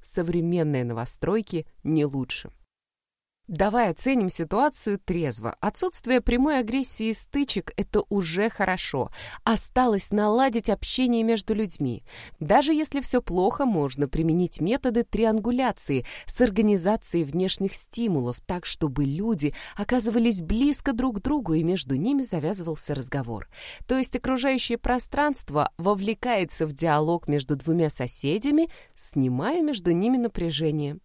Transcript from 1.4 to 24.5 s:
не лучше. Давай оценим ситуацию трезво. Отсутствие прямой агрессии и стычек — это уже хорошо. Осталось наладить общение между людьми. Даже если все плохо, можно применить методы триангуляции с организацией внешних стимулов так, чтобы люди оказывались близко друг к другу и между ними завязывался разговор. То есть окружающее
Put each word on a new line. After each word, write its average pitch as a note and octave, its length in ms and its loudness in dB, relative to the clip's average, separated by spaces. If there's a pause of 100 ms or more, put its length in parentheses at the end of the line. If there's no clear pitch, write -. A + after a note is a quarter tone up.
не D3+ 220 2
лучше. C3+ 440 -6 (1000)
Давай G3+ 420 2
оценим G#3+ 400 0
ситуацию G3+ 680 0
трезво. B2+ 640 -4
Отсутствие B3 640 0
прямой C4 380 2
агрессии A3+ 480 -2
и A3+ 60 0
стычек — - 640 -4
это - 320 0
уже G3 420 0
хорошо. F#3 640 -2 (320)
Осталось A3 680 2
наладить A3 580 2
общение A#3+ 540 0
между A3+ 300 0
людьми. E3+ 520 -4 (340)
Даже C4 340 4
если D4 280 0
все B3 200 2
плохо, F#3 440 0
можно C#3+ 420 0
применить E3 540 0
методы A#3 420 2
триангуляции A3 1000 0 (220)
с - 120 -6
организацией G3+ 840 2
внешних F#3 480 -2
стимулов D3+ 720 -2
так, F3+ 200 -6
чтобы D3 380 -2
люди D3+ 500 0 (220)
оказывались A3+ 680 2
близко B3 520 0
друг A#3 240 -2
к F#3+ 40 -6
другу B3+ 320 0
и D#3+ 100 2
между D#3+ 320 0
ними B3+ 260 2
завязывался E3 720 -4
разговор. B2 540 -6 (360)
То C4 120 2
есть C4 180 0
окружающее B3+ 640 0